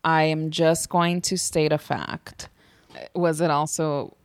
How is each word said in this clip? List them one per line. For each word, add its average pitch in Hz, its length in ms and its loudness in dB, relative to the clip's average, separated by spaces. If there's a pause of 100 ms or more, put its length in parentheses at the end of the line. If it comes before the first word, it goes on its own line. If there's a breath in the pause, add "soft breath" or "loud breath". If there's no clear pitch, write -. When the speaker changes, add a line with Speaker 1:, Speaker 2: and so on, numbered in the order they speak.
Speaker 1:
I 160 200 4
am 156 260 0
just 165 400 2
going 175 320 0
to 190 160 -2
state 156 340 0
a 151 60 2
fact. - 720 -8 (640 soft breath)
Speaker 2:
Was 170 260 0
it 165 120 2
also 151 720 -2